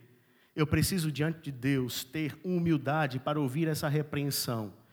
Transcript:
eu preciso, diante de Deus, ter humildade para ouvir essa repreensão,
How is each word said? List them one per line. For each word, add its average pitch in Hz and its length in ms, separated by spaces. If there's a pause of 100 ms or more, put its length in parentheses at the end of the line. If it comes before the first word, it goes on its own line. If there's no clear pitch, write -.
(560)
eu 156 100
preciso, 156 460
diante 156 300
de 147 100
Deus, 127 540
ter 156 360
humildade 160 760
para 151 180
ouvir 147 300
essa 156 220
repreensão, 143 840 (200)